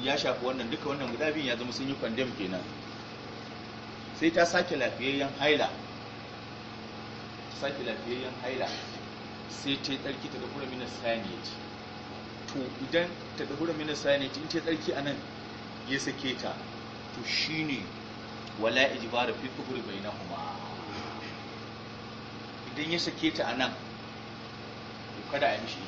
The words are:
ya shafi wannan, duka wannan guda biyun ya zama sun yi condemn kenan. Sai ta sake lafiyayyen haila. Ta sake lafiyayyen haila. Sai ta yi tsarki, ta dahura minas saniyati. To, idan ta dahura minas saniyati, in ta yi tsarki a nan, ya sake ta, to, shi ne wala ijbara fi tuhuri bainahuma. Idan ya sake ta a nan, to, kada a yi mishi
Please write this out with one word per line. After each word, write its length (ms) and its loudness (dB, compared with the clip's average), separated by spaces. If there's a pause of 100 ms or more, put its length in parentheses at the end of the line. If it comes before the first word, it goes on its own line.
ya 140 4
shafi 300 4
wannan, 240 0
duka 200 0
wannan 220 0
guda 220 2
biyun 140 2
ya 100 4
zama 160 -2
sun 160 0
yi 100 2
condemn 380 2
kenan. 240 0 (1600)
Sai 120 8
ta 140 10
sake 320 6
lafiyayyen 500 4 (120)
haila. 280 8 (1800)
Ta 60 -8 (120)
sake 160 -2
lafiyayyen 480 -2 (120)
haila. 240 2 (840)
Sai 320 0
ta 100 0
yi 60 2
tsarki, 320 -2
ta 80 -4
dahura 320 -4
minas 200 -4 (120)
saniyati. 500 0 (1000)
To, 60 0 (260)
idan 240 4 (280)
ta 60 -2
dahura 300 0
minas 320 0
saniyati, 340 6
in 80 -4
ta 120 2
yi 20 0 (160)
tsarki 160 0
a 80 0
nan, 160 2 (720)
ya 100 4
sake 380 0
ta, 160 0 (600)
to, 140 -4
shi 380 2
ne 180 2 (760)
wala 280 8
ijbara 460 2
fi 240 -4
tuhuri 240 -2
bainahuma. 580 -4 (2250)
Idan 200 -2
ya 80 6
sake 340 4
ta 180 4
a 60 2
nan, 140 6
to, 1500 -8 (100)
kada 160 6
a 80 6
yi 40 0
mishi 180 -4 (100)